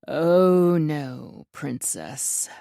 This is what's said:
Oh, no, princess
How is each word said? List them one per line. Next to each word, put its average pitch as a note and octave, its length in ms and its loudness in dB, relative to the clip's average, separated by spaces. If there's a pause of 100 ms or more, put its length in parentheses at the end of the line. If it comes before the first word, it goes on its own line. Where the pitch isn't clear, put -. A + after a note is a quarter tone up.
Oh, F3 720 4
no, C#3+ 760 -4
princess - 960 -8 (120)